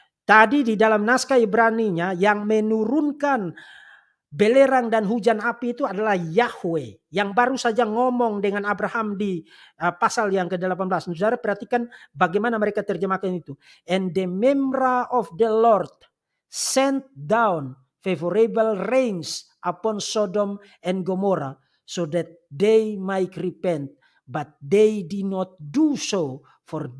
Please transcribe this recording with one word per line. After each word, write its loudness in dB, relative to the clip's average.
Tadi 6
di 2
dalam 4
naskah 2
Ibraninya 2
yang 0
menurunkan 0
belerang 4
dan 2
hujan 2
api -4
itu -4
adalah 0
Yahweh -2
yang -4
baru 2
saja 0
ngomong 0
dengan -2
Abraham -4
di, -4
uh, -2
pasal 0
yang 0
kedelapan -4
belas. -2
Saudara -2
perhatikan -4
bagaimana 0
mereka 0
terjemahkan -2
itu. -12
"And -2
the 0
Memra 0
of -2
the 2
Lord 4
sent 0
down 0
favorable 0
rains -2
upon -4
Sodom -2
and -2
Gomorrah -2
so -6
that -4
they 2
might -4
repent, -4
but -10
they 2
did -6
not -4
do 0
so, -4
for -8